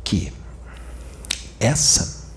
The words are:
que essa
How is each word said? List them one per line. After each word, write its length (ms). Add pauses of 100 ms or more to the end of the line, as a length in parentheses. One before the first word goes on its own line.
que 300 (1200)
essa 800